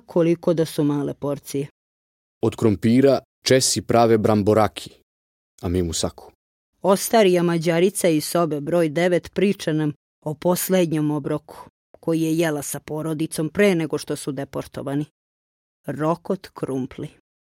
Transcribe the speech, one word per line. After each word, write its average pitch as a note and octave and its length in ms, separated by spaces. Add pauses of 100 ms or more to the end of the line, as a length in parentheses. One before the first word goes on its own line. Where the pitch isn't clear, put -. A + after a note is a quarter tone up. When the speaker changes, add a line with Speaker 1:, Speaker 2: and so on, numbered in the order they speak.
Speaker 1:
koliko E3+ 480
da D#3+ 120
su - 180
male C#3+ 300
porcije. C#3+ 540 (720)
Speaker 2:
Od A2+ 140
krompira A#2 640 (240)
Česi C3 380
prave A#2 360
bramboraki, G#2+ 760 (720)
a G2 80
mi F2+ 140
musaku. - 480 (560)
Speaker 1:
Ostarija F#3+ 560
Mađarica E3+ 680
iz D3+ 160
sobe D3+ 360
broj D#3+ 280
devet E3+ 440
priča F#3 400
nam D#3 200 (280)
o D#3 120
poslednjom E3+ 760
obroku D3+ 440 (440)
koji E3 220
je D#3+ 160
jela D#3 240
sa - 180
porodicom D#3 680
pre G3+ 260
nego D#3 220
što - 180
su - 160
deportovani. C#3 760 (800)
Rokot D#3 600
krumpli. - 640 (460)